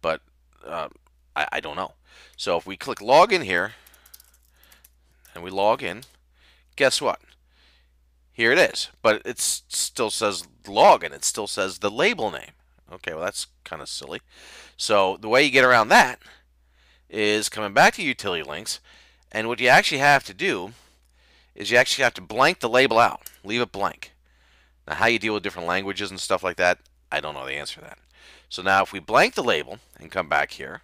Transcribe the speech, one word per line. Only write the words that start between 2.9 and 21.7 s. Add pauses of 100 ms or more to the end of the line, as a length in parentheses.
login
here, (1600)
and
we
log
in, (720)
guess
what? (1120)
Here
it
is, (120)
but
it
s-,
still
says (200)
login.
It
still
says
the
label
name. (400)
Okay,
well,
that's (160)
kinda
silly. (540)
So
the
way
you
get
around
that (880)
is
coming
back
to
utility
links, (520)
and
what
you
actually
have
to
do (840)
is